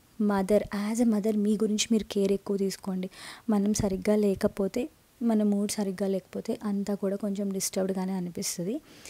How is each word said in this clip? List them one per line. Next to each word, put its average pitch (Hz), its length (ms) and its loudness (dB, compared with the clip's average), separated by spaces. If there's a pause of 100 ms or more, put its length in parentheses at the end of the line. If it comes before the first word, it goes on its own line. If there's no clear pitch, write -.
(200)
మదర్, 202 420 4 (300)
as 233 120 2
a 233 60 6
mother 214 260 2
మీ 208 180 2
గురించి 208 380 0
మీరు 214 120 4
కేర్ 196 280 0
ఎక్కువ 196 240 -2
తీసుకోండి. 190 540 -4 (380)
మనం 208 260 2
సరిగ్గా 196 420 2
లేకపోతే, 208 720 0 (340)
మన 226 200 4
మూడ్ 208 280 2
సరిగ్గా 196 380 -2
లేకపోతే 190 560 -4
అంతా 202 300 -2
కూడా 196 220 -2
కొంచెం 202 320 -2
డిస్టర్బ్డ్‌గానే 190 640 -2
అనిపిస్తది. 180 680 -4 (300)